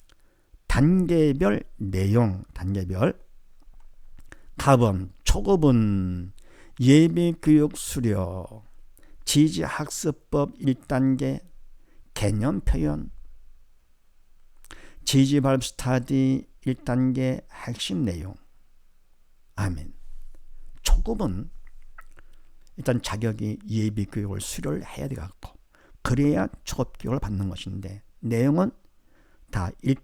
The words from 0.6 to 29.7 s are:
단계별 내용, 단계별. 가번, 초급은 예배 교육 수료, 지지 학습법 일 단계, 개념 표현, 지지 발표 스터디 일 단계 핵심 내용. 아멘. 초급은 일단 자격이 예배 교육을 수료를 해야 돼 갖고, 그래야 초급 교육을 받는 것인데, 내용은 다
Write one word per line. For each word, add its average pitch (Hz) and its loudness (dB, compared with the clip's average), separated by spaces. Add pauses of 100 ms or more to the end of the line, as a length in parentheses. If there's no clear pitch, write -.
단계별 170 4 (140)
내용, 98 2 (100)
단계별. 95 -2 (1400)
가번, 107 4 (100)
초급은 110 4 (460)
예배 165 6
교육 151 4
수료, 101 -4 (640)
지지 156 2
학습법 - -4
일 135 0
단계, 131 -2 (720)
개념 107 -2
표현, 151 0 (1900)
지지 135 4
발표 135 2
스터디 131 -2 (180)
일 127 -2
단계 127 0 (100)
핵심 156 -6
내용. 90 -6 (1200)
아멘. 90 -6 (880)
초급은 160 2 (1300)
일단 123 0
자격이 110 -4
예배 107 0
교육을 98 -6
수료를 - -6
해야 - -10
돼 135 -6
갖고, - -14 (480)
그래야 143 2 (160)
초급 - -6
교육을 127 -2
받는 98 -4
것인데, 95 -10 (160)
내용은 143 2 (800)
다 92 -4 (120)